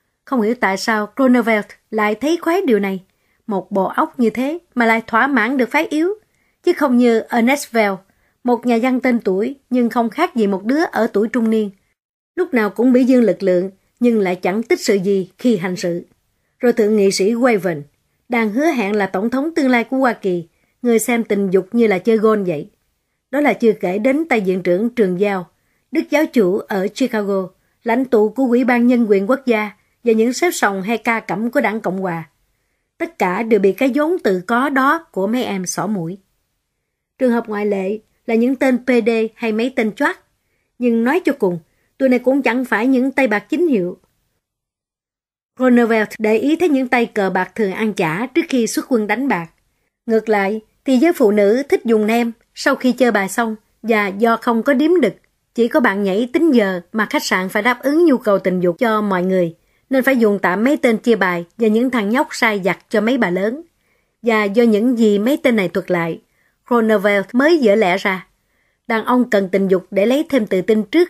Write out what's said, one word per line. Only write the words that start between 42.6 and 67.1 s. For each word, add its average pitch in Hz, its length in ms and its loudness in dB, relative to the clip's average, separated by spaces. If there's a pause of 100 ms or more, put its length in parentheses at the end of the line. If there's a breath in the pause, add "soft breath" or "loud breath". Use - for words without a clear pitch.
phải 220 220 -2
những 262 260 2
tay 269 140 0
bạc 208 220 -2
chính 320 180 0
hiệu. 190 320 -2 (1600)
Roneveld 233 500 2 (100)
để 214 180 0
ý 277 200 0
thấy 349 120 0
những 262 200 0
tay 240 180 0
cờ 196 240 -2
bạc 185 240 -2
thường 196 180 -2
ăn 214 200 -4
chả 180 340 -4
trước 330 220 -2
khi 240 180 0
xuất - 220 -6
quân 214 180 0
đánh 226 220 -2
bạc. 175 180 -2 (600)
Ngược 220 220 0
lại, 208 320 0 (240)
thì 262 120 2
giới 320 160 4
phụ 240 180 2
nữ 208 380 2
thích - 160 0
dùng 220 220 2
nem 233 260 0 (220)
sau 285 200 -2
khi 254 180 0
chơi 247 180 2
bài 202 180 0
xong, 220 280 -4 (260)
và 214 240 0
do 220 300 0
không 226 260 -2
có 285 120 2
điếm 320 260 2
đực, 214 140 0 (400)
chỉ 233 140 2
có 311 120 0
bạn 208 220 0
nhảy 202 300 0
tính 320 220 2
giờ 196 260 2 (120)
mà 214 180 -2
khách 302 140 -2
sạn 185 240 -2
phải 208 140 -4
đáp 247 200 -2
ứng 302 220 2
nhu 277 140 4
cầu 202 200 0
tình 185 220 -2
dục 175 180 0
cho 220 240 0
mọi 190 200 -2
người, 180 340 -2 (340)
nên 254 140 0
phải 269 120 2
dùng 208 220 2
tạm 185 260 0
mấy 285 120 2
tên 226 220 0
chia 226 180 0
bài 180 280 -2 (140)
và 226 100 2
những 226 220 0
thằng 220 200 -2
nhóc 277 200 0
sai 214 340 -2
vặt 180 140 -2 (100)
cho 226 120 0
mấy 233 180 0
bà 208 120 0
lớn. 214 320 -4 (600)
Và 220 220 2
do 202 180 2
những 226 360 2
gì 214 200 4
mấy 247 180 0
tên 254 200 0
này 185 120 0
thuật 175 220 -4
lại, 170 300 -4 (500)
Roneveld 208 640 2